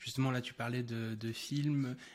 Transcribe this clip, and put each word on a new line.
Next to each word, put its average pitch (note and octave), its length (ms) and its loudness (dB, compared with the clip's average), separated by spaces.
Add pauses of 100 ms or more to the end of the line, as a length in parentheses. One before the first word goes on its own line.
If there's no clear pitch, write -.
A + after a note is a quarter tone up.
Justement, C3 320 2
là, B2 80 2
tu A#2+ 120 -6
parlais A#2+ 300 0
de, A2+ 320 -2
de A2+ 180 -2
films. C#3+ 640 2 (180)